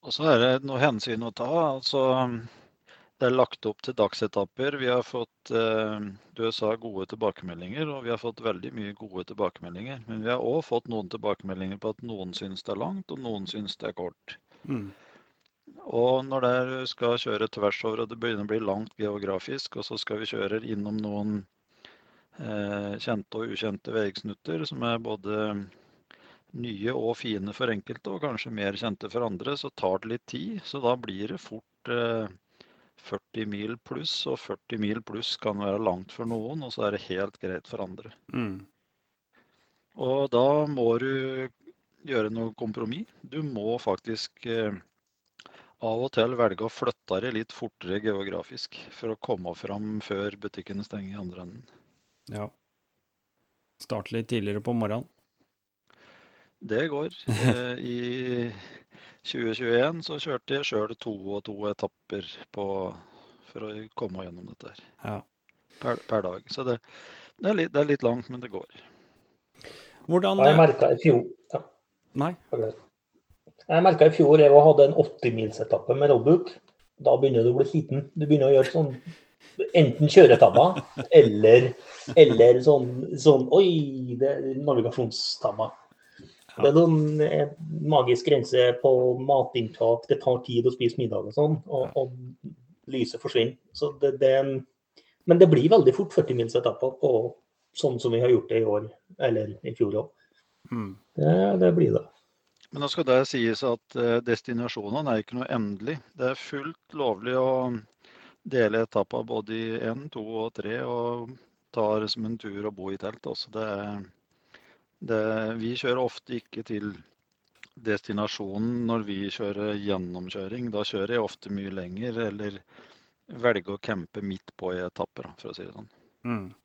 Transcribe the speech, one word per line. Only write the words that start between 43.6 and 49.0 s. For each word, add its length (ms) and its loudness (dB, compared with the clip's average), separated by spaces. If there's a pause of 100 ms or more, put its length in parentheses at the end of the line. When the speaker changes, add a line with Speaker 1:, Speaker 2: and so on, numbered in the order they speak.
Speaker 1:
faktisk, 520 -6 (140)
eh, 260 -4 (1040)
av 260 -4
og 100 -4
til 240 2
velge 300 0
å 60 -6
flytte 500 -4
deg 120 -6
litt 200 -6
fortere 480 -8
geografisk 840 -6
for 260 -10